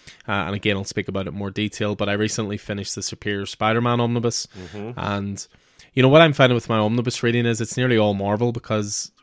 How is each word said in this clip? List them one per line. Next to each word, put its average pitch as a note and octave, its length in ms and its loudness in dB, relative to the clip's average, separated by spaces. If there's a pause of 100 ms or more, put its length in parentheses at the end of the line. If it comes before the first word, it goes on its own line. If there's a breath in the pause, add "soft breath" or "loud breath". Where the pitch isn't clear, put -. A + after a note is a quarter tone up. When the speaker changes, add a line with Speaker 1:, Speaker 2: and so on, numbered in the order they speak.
(300 loud breath)
Speaker 1:
uh, - 20 -4
and G2 240 -2
again, G2+ 220 0
I'll F#2+ 80 -4
speak - 240 -6
about F#2+ 180 -4
it - 60 -8
in - 20 -12
more G2 160 -6
detail, G#2 440 -4
but G2+ 120 -2
I G2+ 60 0
recently G#2 420 -2
finished G2+ 400 -8
the G2+ 80 -8
Superior G2+ 420 -6
Spider-Man A#2 540 0
omnibus, A#2+ 480 -2 (100)
Speaker 2:
Mm-hmm. G2+ 400 -12
Speaker 1:
and, G2+ 480 -4 (480 soft breath)
you B2+ 80 2
know, B2+ 60 8
what D3 140 10
I'm D#3+ 100 8
finding B2+ 240 4
with A2+ 140 -2
my A2+ 80 2
omnibus A#2 460 0
reading A#2+ 220 2
is A#2 140 0
it's A2 160 -4
nearly B2 220 2
all G#2 160 4
Marvel, G#2 400 0
because G#2+ 580 -4 (120)